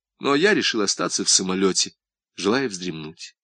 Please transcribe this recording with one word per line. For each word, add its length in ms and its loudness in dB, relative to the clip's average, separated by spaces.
Но 160 0
я 180 4
решил 280 0
остаться 420 -2
в 60 0
самолете, 640 2
желая 320 0
вздремнуть. 680 -10